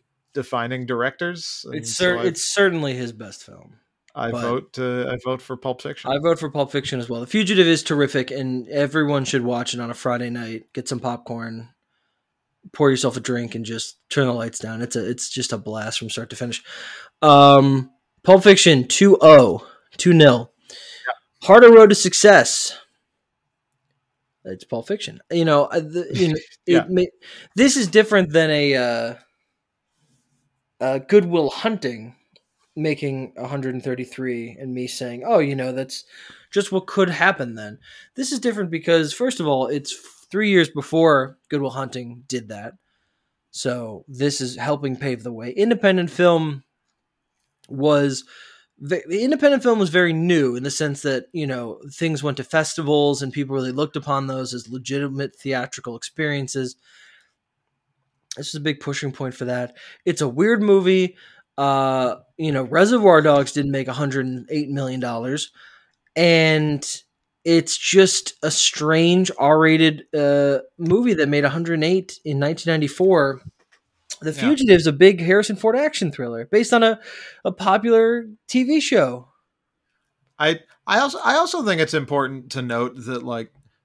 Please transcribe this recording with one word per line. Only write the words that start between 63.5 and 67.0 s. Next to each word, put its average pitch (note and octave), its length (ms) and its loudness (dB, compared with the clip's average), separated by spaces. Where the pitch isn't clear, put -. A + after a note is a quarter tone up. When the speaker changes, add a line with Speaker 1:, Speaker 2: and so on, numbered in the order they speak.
Speaker 2:
didn't C#3 180 -4
make C3+ 160 -4
a B2+ 60 -6
hundred C3+ 320 -4
and B2+ 260 -10
eight D3 180 -4
million C3 300 -6
dollars, B2 540 -8
and D#3+ 720 2